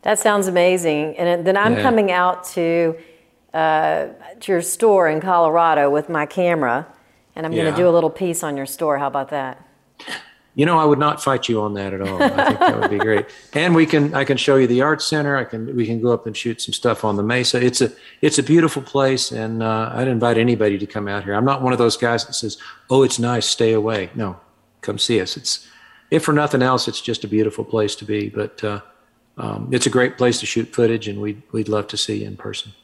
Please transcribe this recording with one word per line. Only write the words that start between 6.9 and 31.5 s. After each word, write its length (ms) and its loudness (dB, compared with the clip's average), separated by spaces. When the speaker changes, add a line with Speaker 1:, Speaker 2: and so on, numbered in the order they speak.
Speaker 1:
and 100 -8
I'm 60 -6
gonna 200 0
Speaker 2:
Yeah. 40 -4
Speaker 1:
do 140 4
a 20 4
little 180 4
piece 320 -4
on 140 -6
your 100 -6
store. 340 -2
How 80 -2
about 240 -4
that? 340 -8
Speaker 2:
You 100 4
know, 120 4
I 60 4
would 160 4
not 240 0
fight 240 0
you 140 0
on 140 -2
that 180 -6
at 80 -6
all. 200 -4
I 80 4
think 300 0
that 220 2
would 80 0
be 80 -2
great. 300 0
Speaker 1:
<laughs> 140 -20
Speaker 2:
And 200 2
we 120 6
can, 280 2
I 120 0
can 100 0
show 220 4
you 100 6
the 140 2
art 200 2
center. 360 -2
I 80 -2
can, 280 -8
we 120 0
can 160 -4
go 100 2
up 140 -2
and 100 -8
shoot 260 -6
some 120 -8
stuff 320 -2
on 100 0
the 80 -2
Mesa. 400 0
It's 180 2
a, 100 2
it's 180 2
a 40 0
beautiful 380 2
place, 500 0
and, 320 -4
uh, 300 -2
I'd 160 -2
invite 280 2
anybody 400 2
to 80 -6
come 220 -8
out 160 -6
here. 100 -6
I'm 120 0
not 160 0
one 100 0
of 80 -2
those 160 4
guys 300 -2
that 80 -14
says, 240 -8
"Oh, 140 6
it's 160 0
nice, 260 -2
stay 260 0
away." 440 -2
No, 220 -6
come 160 -8
see 240 0
us. 160 -6
It's, 300 -6
if 140 2
for 80 0
nothing 280 2
else, 280 0
it's 100 -8
just 240 -6
a 40 -10
beautiful 360 0
place 340 -2
to 80 -16
be. 220 -4
But, 360 -8
uh, 180 -6
um, 340 -8
it's 140 0
a 60 0
great 260 2
place 240 2
to 40 -10
shoot 280 -6
footage, 340 0
and 140 -8
we'd, 200 -8